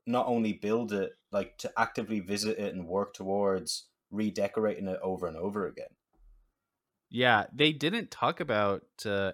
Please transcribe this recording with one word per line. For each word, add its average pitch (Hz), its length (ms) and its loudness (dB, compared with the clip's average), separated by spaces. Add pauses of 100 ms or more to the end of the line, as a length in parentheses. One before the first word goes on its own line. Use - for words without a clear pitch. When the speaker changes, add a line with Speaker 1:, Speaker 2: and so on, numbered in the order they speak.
Speaker 1:
not 123 220 0
only 117 260 2
build 107 400 0
it, 95 200 0 (180)
like, 101 260 -2
to - 200 -8
actively 110 420 0
visit 101 400 -2
it 101 140 -4
and 90 140 -8
work 98 260 -2
towards 95 760 -2 (200)
redecorating 104 800 -2
it 92 120 -4
over 90 240 -2
and 80 120 -6
over 101 280 -2
again. - 300 -10 (1160)
Speaker 2:
Yeah, 117 440 6
they 147 200 6
didn't 165 380 -2
talk 139 280 0
about, 104 640 0
uh, 98 280 0